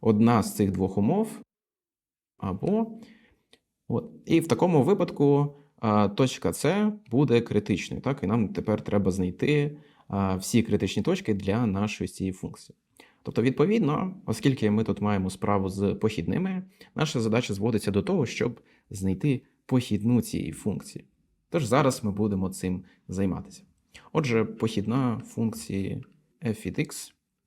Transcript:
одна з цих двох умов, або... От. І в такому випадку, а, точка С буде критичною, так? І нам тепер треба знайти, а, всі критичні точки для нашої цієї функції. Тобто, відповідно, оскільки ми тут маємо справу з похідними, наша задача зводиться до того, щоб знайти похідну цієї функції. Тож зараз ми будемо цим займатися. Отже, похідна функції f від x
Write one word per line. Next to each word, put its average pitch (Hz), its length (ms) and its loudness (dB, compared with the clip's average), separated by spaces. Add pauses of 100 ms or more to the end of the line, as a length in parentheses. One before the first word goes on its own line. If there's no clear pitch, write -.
одна 110 420 4
з - 120 -6
цих 98 160 2
двох 92 260 0
умов, 170 440 0 (960)
або... 185 600 -2 (880)
От. - 240 -4 (140)
І 165 140 4
в - 80 -4
такому 143 360 4
випадку, 147 720 2 (240)
а, 104 300 4
точка 101 440 0
С 208 380 0 (200)
буде 117 300 4
критичною, 104 600 -2
так? 135 220 -4
І 90 40 0
нам 107 220 2
тепер 104 320 -2
треба 98 300 2
знайти, 143 680 0 (300)
а, 95 280 0
всі 101 280 2
критичні 101 400 0
точки 165 300 -2
для 98 320 -2
нашої 98 420 -2
цієї 95 260 -6
функції. - 420 -14 (480)
Тобто, - 180 -2
відповідно, 156 720 2 (100)
оскільки 113 460 2
ми 110 120 2
тут 104 180 -2
маємо 101 280 0
справу 98 400 0
з 98 240 0
похідними, 185 680 -2 (320)
наша 147 240 0
задача 113 340 0
зводиться 104 380 0
до 98 100 2
того, 170 240 0
щоб - 340 -2 (300)
знайти 95 520 0 (240)
похідну 120 560 2
цієї 92 300 -4
функції. - 540 -8 (440)
Тож 165 160 0
зараз 127 380 2
ми 104 80 0
будемо 95 380 0
цим 92 340 -4 (240)
займатися. 90 560 -4 (500)
Отже, 120 320 2
похідна 110 800 -2
функції 107 800 -4 (380)
f 110 240 -4
від 87 140 -6
x - 340 -6 (340)